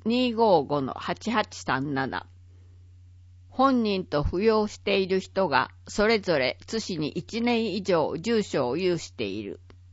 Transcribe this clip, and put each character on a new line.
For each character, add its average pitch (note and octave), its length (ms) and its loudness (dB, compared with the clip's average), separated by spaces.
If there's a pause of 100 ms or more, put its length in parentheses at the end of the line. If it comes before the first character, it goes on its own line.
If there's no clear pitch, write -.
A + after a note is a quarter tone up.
二 A#3+ 300 0
五 G#3 320 4
五 D3 160 0
の B2+ 120 -4
八 - 380 -6
八 - 320 -4
三 C#3 300 -2
七。 B2+ 340 -4 (1200)
本 B3+ 360 2
人 G3 200 0
と D3 180 0
扶 F3 180 0
養 A3 280 4
し - 120 -12
て G3 200 0
い F#3+ 80 0
る F#3+ 140 0
人 F#3+ 260 -2
が、 C3 240 2 (160)
そ G#3 200 0
れ A3+ 120 4
ぞ F3 180 0
れ B2+ 200 0 (100)
津 A3+ 140 -6
市 F3+ 160 -6
に D3+ 100 -2
一 - 340 -8
年 A3+ 320 0
以 G3+ 100 -4
上 D#3 340 0
住 G#3+ 260 0
所 C3+ 240 -2
を B2 80 -2
有 F3+ 220 0
し - 140 -12
て A#2+ 120 -6
い G2+ 180 -6
る。 G2 200 -12 (320)